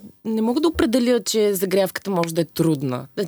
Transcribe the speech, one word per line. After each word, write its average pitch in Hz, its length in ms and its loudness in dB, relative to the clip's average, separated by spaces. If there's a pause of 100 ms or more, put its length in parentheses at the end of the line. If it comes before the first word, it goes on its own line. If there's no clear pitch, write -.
(260)
не 220 160 -2
мога 247 200 0
да 339 60 4
определя, 247 560 2
че 208 300 2
загрявката 190 580 -2
може 170 220 0
да 165 80 0
е 156 40 0
трудна. 143 640 -2 (200)